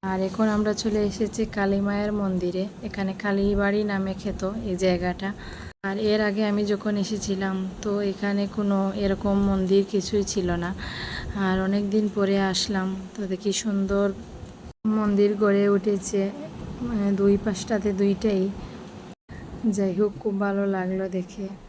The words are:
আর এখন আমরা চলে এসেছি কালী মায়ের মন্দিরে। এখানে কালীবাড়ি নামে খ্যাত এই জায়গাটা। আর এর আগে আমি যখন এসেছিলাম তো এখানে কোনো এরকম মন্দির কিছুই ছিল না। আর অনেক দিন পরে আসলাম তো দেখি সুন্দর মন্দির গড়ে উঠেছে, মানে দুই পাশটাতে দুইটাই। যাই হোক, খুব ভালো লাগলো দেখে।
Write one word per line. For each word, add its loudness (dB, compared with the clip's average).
আর 0
এখন 0
আমরা 2
চলে 2
এসেছি -2
কালী 2
মায়ের 0
মন্দিরে। 0
এখানে -2
কালীবাড়ি 2
নামে -2
খ্যাত -4
এই 0
জায়গাটা। 0
আর -4
এর 4
আগে 0
আমি 2
যখন 0
এসেছিলাম -2
তো -2
এখানে 0
কোনো 2
এরকম 2
মন্দির 4
কিছুই 0
ছিল 0
না। -2
আর 2
অনেক 2
দিন 2
পরে 4
আসলাম 0
তো -8
দেখি -2
সুন্দর 2
মন্দির 4
গড়ে 6
উঠেছে, 2
মানে 0
দুই 6
পাশটাতে 0
দুইটাই। 2
যাই 2
হোক, 4
খুব -2
ভালো 0
লাগলো -2
দেখে। -6